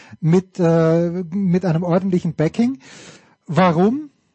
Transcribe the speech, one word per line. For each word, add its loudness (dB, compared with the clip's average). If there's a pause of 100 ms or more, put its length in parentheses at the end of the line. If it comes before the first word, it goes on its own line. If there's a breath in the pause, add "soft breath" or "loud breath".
(200 loud breath)
mit, 0
äh, 2
mit -2
einem -2
ordentlichen -2
Backing. -2 (640 loud breath)
Warum? 0 (240)